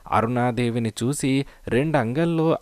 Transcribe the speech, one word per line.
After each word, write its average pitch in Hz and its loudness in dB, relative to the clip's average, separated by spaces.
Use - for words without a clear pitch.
అరుణాదేవిని 117 0
చూసి 135 0
రెండంగల్లో 156 0